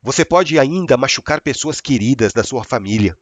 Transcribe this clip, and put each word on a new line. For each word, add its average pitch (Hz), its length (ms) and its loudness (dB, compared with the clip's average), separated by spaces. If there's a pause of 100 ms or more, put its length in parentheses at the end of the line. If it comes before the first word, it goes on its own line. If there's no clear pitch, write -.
você 139 200 -2
pode 160 360 2
ainda 147 400 2
machucar 143 420 -2
pessoas 147 400 -6
queridas 117 540 0
da 110 100 0
sua 123 180 -6
família. 101 600 -2